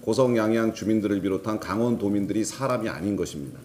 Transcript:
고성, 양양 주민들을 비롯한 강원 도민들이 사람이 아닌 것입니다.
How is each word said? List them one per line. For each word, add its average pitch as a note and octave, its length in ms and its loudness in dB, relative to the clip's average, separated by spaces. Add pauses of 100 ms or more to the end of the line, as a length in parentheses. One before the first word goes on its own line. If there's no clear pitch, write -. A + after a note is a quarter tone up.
고성, B2 360 4
양양 A2 360 2
주민들을 G#2 460 2
비롯한 G2 400 -2
강원 A2+ 400 0
도민들이 G2+ 460 0
사람이 B2 420 -2
아닌 F2+ 300 -2
것입니다. D2+ 480 -6